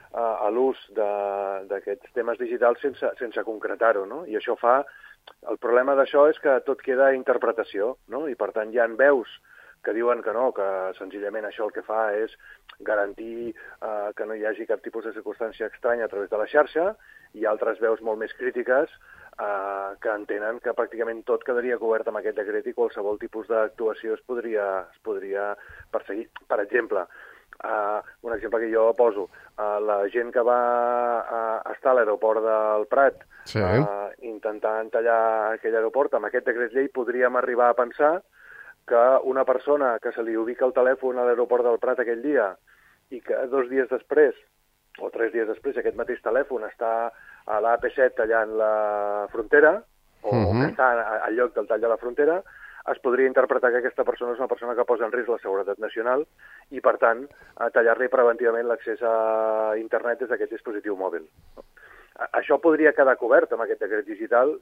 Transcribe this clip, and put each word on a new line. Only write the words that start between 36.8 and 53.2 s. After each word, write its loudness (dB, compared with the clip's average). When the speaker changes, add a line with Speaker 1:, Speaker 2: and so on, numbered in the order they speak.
Speaker 1:
podríem -2
arribar 2
a 2
pensar 0
que 6
una 0
persona 0
que -4
se -6
li -2
ubica -2
el 2
telèfon 2
a 0
l'aeroport 2
del 2
Prat 0
aquell -2
dia 0
i -12
que -4
dos 0
dies 0
després, 4
o -8
tres -2
dies 0
després, -6
aquest -4
mateix -6
telèfon -2
està -4
a 0
l'A 2
P -2
set 2
tallant 0
la 0
frontera, 6
o, -4
o 2
que 2
Speaker 2:
Mhm. 2
Speaker 1:
està 4
a, 0
al -2
lloc 0
del -2
tall 0
de 0
la 2
frontera, 0
es -2
podria 2